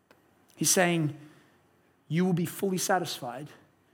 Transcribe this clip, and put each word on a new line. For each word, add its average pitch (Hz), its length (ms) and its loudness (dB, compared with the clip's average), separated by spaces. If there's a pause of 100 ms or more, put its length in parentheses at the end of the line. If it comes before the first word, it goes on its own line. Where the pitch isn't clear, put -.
(580)
He's 160 120 0
saying, 170 460 2 (960)
"You 170 160 2
will 185 80 2
be 165 120 0
fully 190 320 -2
satisfied 151 680 -4 (460)